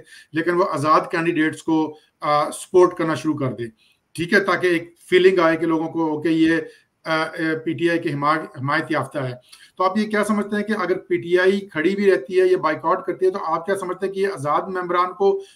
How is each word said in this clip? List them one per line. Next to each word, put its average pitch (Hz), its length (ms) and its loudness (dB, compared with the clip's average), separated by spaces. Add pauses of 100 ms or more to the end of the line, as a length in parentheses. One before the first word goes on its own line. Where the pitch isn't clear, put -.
(360)
लेकिन 165 180 0
वो 175 100 2
आज़ाद 160 480 2
candidates 160 500 0
को, 160 260 0 (360)
अ, 151 260 2
support - 480 4
करना 160 180 -2
शुरू 151 180 -2
कर 135 140 -2
दे, 117 200 -6 (480)
ठीक 170 180 -2
है, 190 60 6
ताकि 180 360 0
एक 165 180 -6 (160)
feeling 180 300 6
आए 165 180 4
कि 165 80 -2
लोगों 160 220 0
को, 165 180 -2
ओके, 151 240 -2
ये, 160 300 4
अ, - 500 -14
अ, 160 300 -2
पीटीआई 160 600 -2
के 165 100 -4
हिमा-, 147 380 -2 (100)
हिमायत 143 340 -2
याफ्ता 139 320 -4
है। 127 160 -8 (380)
तो 185 60 0
आप 190 140 0
ये 214 80 0
क्या 208 180 -2
समझते 208 320 -2
हैं 208 100 -2
कि 214 80 -2
अगर 185 220 -2
पीटीआई 180 640 0
खड़ी 185 360 -2
भी 202 140 2
रहती 180 240 0
है 185 120 4
या 185 120 4
boycott 160 480 -2
करती 185 200 -2
है, 185 60 4
तो 196 80 -6
आप 165 260 -4
क्या 196 100 -2
समझते 180 300 -6
हैं 190 100 -6
कि 190 60 -4
ये 196 60 0
आज़ाद 165 420 -2
मेंबरान 180 380 -2
को 196 340 0 (140)